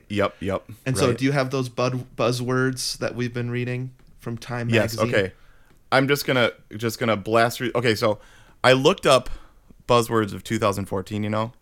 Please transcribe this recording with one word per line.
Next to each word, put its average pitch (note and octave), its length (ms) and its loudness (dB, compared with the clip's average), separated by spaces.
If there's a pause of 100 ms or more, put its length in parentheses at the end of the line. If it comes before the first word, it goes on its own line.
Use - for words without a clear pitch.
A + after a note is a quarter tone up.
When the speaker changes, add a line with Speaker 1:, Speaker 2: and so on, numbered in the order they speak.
Speaker 1:
Yep, G2+ 320 0
yep. F#2+ 220 -2 (220)
Speaker 2:
And C3 100 -2
so C#3 120 2
Speaker 1:
Right. A#2+ 100 0
Speaker 2:
do C3 80 -2
you C#3 60 2
have C3+ 180 0
those C3 200 -4
bud-, B2 460 -4
buzzwords B2+ 840 -2
that - 160 -6
we've A#2+ 180 -6
been A#2+ 160 -6
reading B2 420 -6 (280)
from A#2+ 180 -10
Time A#2+ 320 -6
Speaker 1:
Yes, A2 260 2
Speaker 2:
magazine? A#2 200 0
Speaker 1:
okay. F#2+ 180 0 (580)
I'm C3 160 4
just C#3 200 0
gonna, B2+ 240 2 (240)
just A2 240 -4
gonna A2+ 180 2
blast A2+ 400 2
through. B2 160 -4
Okay, A#2 220 2
so G#2+ 240 0 (440)
I B2+ 100 10
looked C#3 320 4
up C3 240 4 (580)
buzzwords A2+ 460 2
of F#2+ 100 -12
two A2+ 160 -4
thousand G2+ 260 0
fourteen, G2+ 380 -6
you G#2 60 -4
know? A2 320 -4